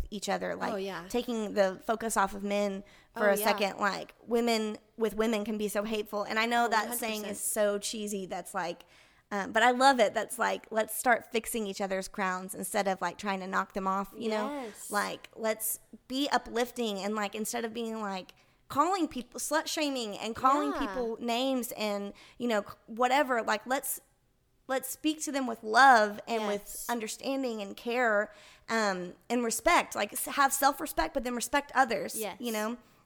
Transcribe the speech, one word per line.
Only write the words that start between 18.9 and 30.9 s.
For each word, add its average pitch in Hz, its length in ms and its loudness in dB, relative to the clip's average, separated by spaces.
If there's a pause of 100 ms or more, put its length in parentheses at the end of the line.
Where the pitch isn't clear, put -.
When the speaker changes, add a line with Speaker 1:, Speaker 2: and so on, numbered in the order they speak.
Speaker 1:
people, 240 320 -8
slut 302 260 0
shaming 269 540 -2
and 226 160 -6
calling 285 380 4
Speaker 2:
Yeah. 320 120 -2
Speaker 1:
people 226 340 -4
names 240 520 0
and, 202 420 -4 (240)
you 240 100 -2
know, 214 140 2
c-, - 60 -6 (180)
whatever, 247 560 2
like, 220 240 -2
let's, - 340 -2 (680)
let's 254 220 -2
speak 302 320 -2
to 302 120 -4
them 269 140 0
with 226 160 -6
love 220 680 8
and 220 180 0
with 202 180 -2
Speaker 2:
Yes. - 220 -12
Speaker 1:
understanding 240 760 -4
and 196 140 -10
care, 226 560 2 (380)
um, 190 440 0 (160)
and 240 140 2
respect. 240 520 4
Like, 214 180 -2
s-, - 140 -4
have 277 260 4
self-respect, 294 600 0